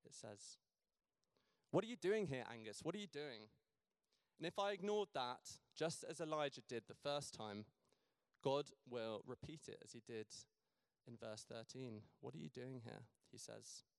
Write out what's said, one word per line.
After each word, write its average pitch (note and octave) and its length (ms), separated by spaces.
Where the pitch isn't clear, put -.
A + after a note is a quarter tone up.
it - 100
says. - 440
"What F3+ 100
are A3 60
you A#3+ 80
doing G3+ 300
here, C3 240
Angus? A2 320
What E3+ 120
are G#3 40
you G#3 80
doing?" C3 420
And D#3+ 80
if F3 120
I G3+ 140
ignored G3+ 420
that, B2 460
just D#3 280
as B2 160
Elijah D3+ 480
did A#2 200
the A2+ 60
first C#3+ 380
time, G#2+ 320
God C#3 280
will A2+ 380
repeat - 420
it - 160
as - 80
he A#2 80
did A2 260
in A#2+ 100
verse A2 280
thirteen. A#2 580
"What C3+ 140
are D#3+ 40
you D#3+ 100
doing B2+ 320
here?" A2+ 240
he A#2 80
says. A2 460